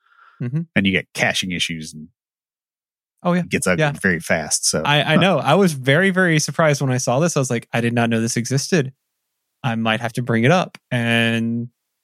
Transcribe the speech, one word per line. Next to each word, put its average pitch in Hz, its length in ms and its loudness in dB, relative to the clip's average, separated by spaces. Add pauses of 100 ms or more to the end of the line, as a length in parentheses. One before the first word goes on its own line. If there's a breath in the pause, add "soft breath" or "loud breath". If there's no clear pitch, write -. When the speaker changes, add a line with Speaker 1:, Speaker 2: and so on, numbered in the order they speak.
(400 soft breath)
Speaker 1:
Mm-hmm. 135 220 -6 (120)
Speaker 2:
And 98 120 2
you 98 60 2
get 87 220 -2
caching 95 360 -2
issues 80 420 -6
and 78 160 -18 (1120)
Speaker 1:
Oh, 175 100 0
yeah. 175 80 2
Speaker 2:
it 170 80 -6
gets - 180 -2
ugly 92 160 2
Speaker 1:
Yeah. 147 180 0
Speaker 2:
very 90 200 0
fast. 80 460 -2
So 78 180 -2
Speaker 1:
I, 147 300 2
I - 20 4
know. 175 220 4
I 127 160 2
was 185 180 4
very, 143 380 2
very 175 280 2
surprised 151 420 0
when 135 120 0
I 127 60 0
saw 123 200 0
this. 165 180 0
I 147 40 0
was 127 100 -2
like, 117 220 -4
"I 117 80 -2
did 117 120 0
not 117 180 0
know 113 100 0
this 113 160 -2
existed. 131 560 -2 (680)
I 120 120 -2
might 113 260 0
have 117 140 -4
to 131 80 -4
bring 117 220 0
it 131 80 6
up 180 260 0 (120)
and 117 800 0 (360)